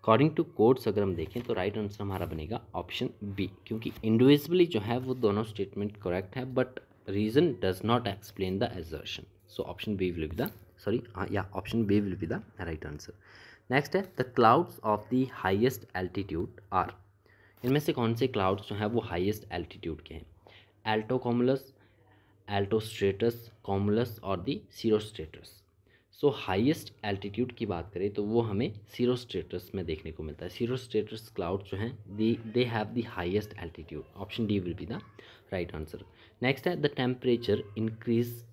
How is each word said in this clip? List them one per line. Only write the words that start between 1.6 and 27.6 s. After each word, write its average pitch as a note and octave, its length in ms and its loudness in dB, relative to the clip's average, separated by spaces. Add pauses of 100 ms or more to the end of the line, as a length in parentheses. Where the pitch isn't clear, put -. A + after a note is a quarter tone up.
आंसर G#2 240 -6
हमारा F#2+ 240 -2
बनेगा D#2+ 480 -6
ऑप्शन - 360 -4 (140)
बी, G2 260 -4 (160)
क्योंकि A2 260 -6 (120)
इंडिविजुअली C#3+ 640 8
जो A2+ 140 0
है A#2+ 180 0
वो C3 160 -2
दोनों A2 300 2
स्टेटमेंट G2+ 520 -6
करेक्ट F#2 400 -4
है, B2+ 180 -6
but B2+ 140 2 (420)
reason A2 440 2 (100)
does F#2 200 0
not A#2+ 180 4
explain F#2+ 600 -4
the B2 100 0
assertion। D#2 520 -10 (220)
So - 200 -8
option G2 320 -6
B F#2 140 0
will D#2+ 160 -4
be E2 80 -6
the, B2 120 -2 (400)
sorry, A2+ 120 0 (160)
हाँ, F#2+ 160 -4
या G2 200 -2
option A2 320 -2
B G2 60 0
will G2+ 260 2
be E2+ 120 -6
the G3 120 -4 (200)
right E2 260 -6
answer। - 240 -12 (600)
नेक्स्ट D3 260 2
है G3 180 -2
the B2+ 100 -2
clouds B2 480 6 (140)
of G#2 140 2 (140)
the C3 120 2 (200)
highest G#2+ 380 2 (120)
altitude F#2 520 -4 (260)
are। F#2+ 160 2 (760)
इनमें C#3 160 4
से D3+ 120 -2
कौन A#2 220 2
से A#2+ 120 2
क्लाउड्स G2 420 0
जो G#2 80 -6
हैं G#2 100 -2
वो A2+ 140 2
हाईएस्ट F#2+ 520 -2
एल्टीट्यूड E2 480 -8
के - 140 -16
हैं? D#2 120 -14 (600)
Alto A2 380 0
cumulus, B2 340 2 (920)
alto G2+ 280 2
stratus, G2+ 540 0 (360)
cumulus G#2 520 2
और F#2 220 -4
the C#3+ 140 -4 (140)
cirrostratus। - 760 -2 (720)
So C#3+ 140 6
हाईएस्ट A2 580 0 (120)
एल्टीट्यूड G#2 480 -2
की A2+ 140 -6